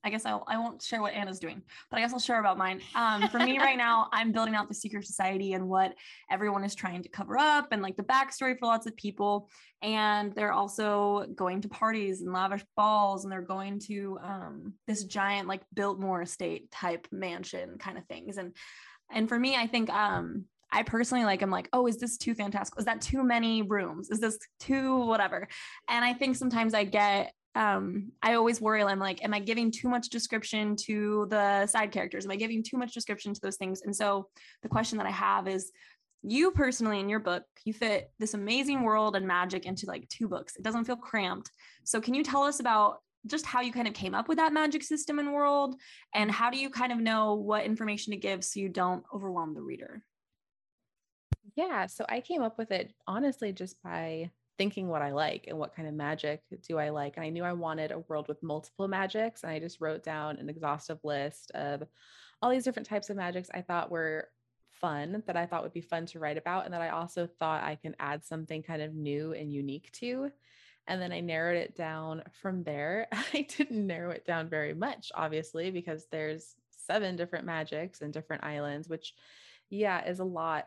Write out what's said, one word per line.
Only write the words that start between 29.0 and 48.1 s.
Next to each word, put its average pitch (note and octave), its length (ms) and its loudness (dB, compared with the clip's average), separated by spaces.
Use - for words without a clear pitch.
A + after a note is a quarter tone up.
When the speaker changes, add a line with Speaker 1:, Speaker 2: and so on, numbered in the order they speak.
Speaker 1:
"Am G#3 100 2
I G#3 40 2
giving A3+ 320 2
too A#3+ 180 -2
much B3 220 2
description G#3+ 640 0
to G#3 440 2
the G3+ 380 6
side G#3+ 240 2
characters? F#3+ 320 -2
Am G3 80 -4
I G3 40 -2
giving A3 280 0
too C4 120 -4
much B3 160 -2
description G#3 420 -4
to - 60 -10
those F#3+ 160 -4
things?" F#3+ 260 -4
And G3+ 120 -4
so G3+ 360 0
the - 60 -10
question A3+ 300 0
that G3 80 -2
I G3 60 -2
have G3 340 2
is, F#3+ 240 -2
you C#4 280 4
personally A#3+ 500 2
in G3 80 0
your G#3+ 120 2
book, F3+ 240 0
you A3 80 -2
fit G#3+ 460 0
this G#3+ 160 -2
amazing B3+ 480 0
world G#3+ 340 4
and F#3+ 120 0
magic F3+ 380 0
into, F#3+ 200 -4
like, F3+ 220 -8
two A3 200 -4
books. - 280 -6
It F#3 80 -14
doesn't A3+ 220 0
feel B3 100 -2
cramped. G3 560 -4
So A3 160 0
can A#3+ 140 0
you D4 100 2
tell C#4 200 2
us C#4+ 160 2
about A3 380 6
just D4+ 200 -2
how B3 160 2
you B3 100 -2
kind A#3+ 160 0
of G#3+ 60 -4
came F#3+ 200 -4
up A3+ 140 0
with D#4+ 100 2
that D#4+ 140 6
magic D4+ 300 2
system D4+ 380 -2
and C#4+ 120 0
world, C#4+ 440 4
and G#3 180 4
how A3+ 180 4
do C4 80 -4
you C4+ 120 -2
kind B3 220 0
of A#3 60 0
know A3 380 4
what G#3 280 2
information G#3+ 480 -2